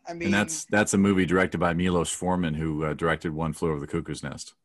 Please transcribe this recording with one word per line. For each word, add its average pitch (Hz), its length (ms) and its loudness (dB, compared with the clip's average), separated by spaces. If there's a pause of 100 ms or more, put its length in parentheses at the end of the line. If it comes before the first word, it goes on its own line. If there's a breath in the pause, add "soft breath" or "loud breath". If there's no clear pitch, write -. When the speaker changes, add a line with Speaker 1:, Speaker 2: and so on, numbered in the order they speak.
Speaker 1:
I 175 40 -8
mean, 170 140 -4
Speaker 2:
And 175 80 2
that's, 101 320 0
that's 104 280 2
a 101 40 4
movie 98 260 4
directed 90 340 2
by 87 160 2
Milos 87 360 2
Forman, 90 440 -2
who, 78 300 -2
uh, 76 100 0
directed 80 380 0
One 78 200 -2
Flew 82 180 -2
Over 73 100 -2
the 71 60 -8
Cuckoo's 78 360 -6
Nest. 73 320 -12 (100)